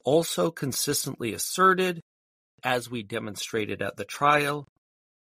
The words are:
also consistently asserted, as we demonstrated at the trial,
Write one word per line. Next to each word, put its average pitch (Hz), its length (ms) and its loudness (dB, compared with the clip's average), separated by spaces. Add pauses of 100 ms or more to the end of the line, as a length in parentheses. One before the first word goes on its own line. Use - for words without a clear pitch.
also 165 480 2
consistently 135 800 -4
asserted, 185 680 2 (600)
as 123 280 0
we 120 120 -6
demonstrated 104 800 -4
at 101 140 -6
the 104 100 -8
trial, 147 640 0 (580)